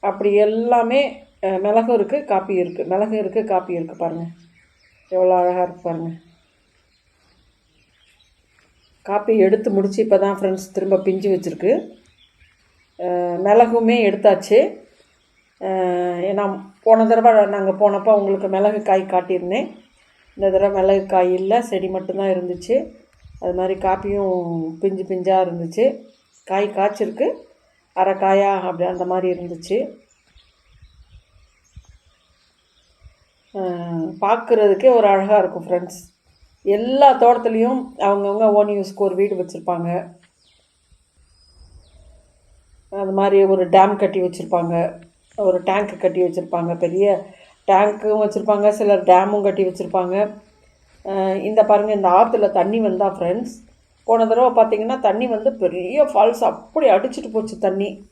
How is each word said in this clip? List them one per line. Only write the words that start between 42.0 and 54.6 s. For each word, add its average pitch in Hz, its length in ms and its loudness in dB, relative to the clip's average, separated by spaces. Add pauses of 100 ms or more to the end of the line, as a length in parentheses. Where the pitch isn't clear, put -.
அது 196 200 -6
மாதிரி 196 320 4
ஒரு 185 240 2
டேம் 196 280 2
கட்டி 196 240 -2
வச்சிருப்பாங்க, 170 540 -4 (640)
ஒரு 185 240 0
டேங்க் 202 360 -2
கட்டி 185 240 -2
வச்சிருப்பாங்க. 170 560 -4
பெரிய 180 280 0 (640)
டேங்க்கும் 208 520 2
வச்சிருப்பாங்க, 208 500 0
சிலர் 202 340 0
டேமும் 196 380 4
கட்டி 196 220 0
வச்சிருப்பாங்க. 180 500 -4 (880)
அஹ், 190 400 -2
இந்த 214 200 2
பாருங்க, 214 280 2
இந்த 196 160 0
ஆத்துல 208 420 4
தண்ணி 196 300 0
வந்தா 196 280 0
ஃப்ரெண்ட்ஸ், 190 460 -6 (520)
போன 226 200 2
தடவை 240 240 4
பார்த்தீங்கன்னா 226 500 0